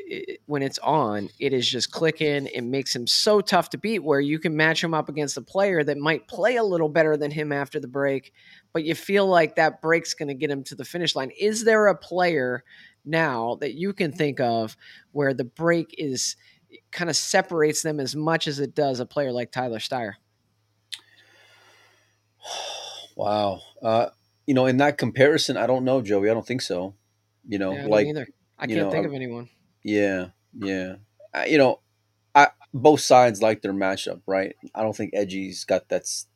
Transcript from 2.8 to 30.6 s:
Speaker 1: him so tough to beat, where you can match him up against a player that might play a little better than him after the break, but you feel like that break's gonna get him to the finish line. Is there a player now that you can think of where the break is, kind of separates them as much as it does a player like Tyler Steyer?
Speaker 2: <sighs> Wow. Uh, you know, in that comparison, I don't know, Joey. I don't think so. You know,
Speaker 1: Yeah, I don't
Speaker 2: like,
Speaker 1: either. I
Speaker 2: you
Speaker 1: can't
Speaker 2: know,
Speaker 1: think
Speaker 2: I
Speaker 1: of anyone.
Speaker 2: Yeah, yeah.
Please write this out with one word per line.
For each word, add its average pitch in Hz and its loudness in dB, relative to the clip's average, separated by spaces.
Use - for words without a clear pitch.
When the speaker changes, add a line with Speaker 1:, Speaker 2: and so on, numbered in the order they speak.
Speaker 1:
him 123 -8
so 208 4
tough 180 0
to 147 -6
beat, 208 -4
where 143 2
you 147 -2
can 160 -2
match 156 2
him 165 -2
up 151 -2
against 147 -6
a 131 -12
player 185 0
that 143 -2
might 151 -2
play 220 0
a 233 0
little 170 0
better 156 2
than 143 -2
him 151 -4
after 143 -4
the 135 -10
break, 139 -2
but 165 -4
you 160 -2
feel 196 2
like 170 4
that 156 2
break's 165 0
gonna 143 -6
get 143 -4
him 139 -6
to - -16
the 123 -12
finish 170 -4
line. 131 -6
Is 214 -2
there 214 6
a 190 4
player 151 -2
now 131 -2
that 135 -6
you 180 -4
can 175 -4
think 147 -2
of 113 -2
where 139 0
the 127 -4
break 165 -2
is, 139 -4
kind 170 -4
of 147 0
separates 165 2
them 151 -2
as 135 -4
much 160 0
as 143 -4
it 135 -4
does 135 0
a - -6
player 139 -4
like 120 -6
Tyler 123 -4
Steyer? 113 -6
Speaker 2:
<sighs> - -12
Wow. 101 -2
Uh, 113 2
you 139 2
know, 127 4
in 127 2
that 143 2
comparison, 135 2
I 104 0
don't 127 0
know, 131 2
Joey. 101 2
I - 4
don't 113 -4
think 123 -4
so. 95 -6
You 104 -4
know, 95 -2
Speaker 1:
Yeah, - -6
I 143 -8
don't 139 -4
Speaker 2:
like, 107 4
Speaker 1:
either. 151 -6
I - -10
Speaker 2:
you 113 -2
Speaker 1:
can't 101 0
Speaker 2:
know, 95 -2
Speaker 1:
think 196 0
Speaker 2:
I 156 -4
Speaker 1:
of 143 -10
anyone. 120 -10
Speaker 2:
Yeah, 98 0
yeah. 95 -6